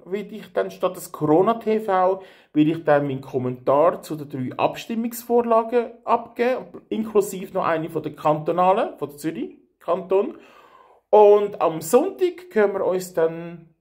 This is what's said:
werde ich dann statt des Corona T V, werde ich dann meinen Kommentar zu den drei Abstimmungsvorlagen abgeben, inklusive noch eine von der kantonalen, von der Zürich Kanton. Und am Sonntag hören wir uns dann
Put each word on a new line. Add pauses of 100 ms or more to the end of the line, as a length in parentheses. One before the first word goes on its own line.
werde
ich
dann
statt
des
Corona
T
V, (300)
werde
ich
dann
meinen
Kommentar
zu
den
drei
Abstimmungsvorlagen (140)
abgeben,
inklusive
noch
eine
von
der
kantonalen,
von
der
Zürich (200)
Kanton. (720)
Und
am
Sonntag
hören
wir
uns
dann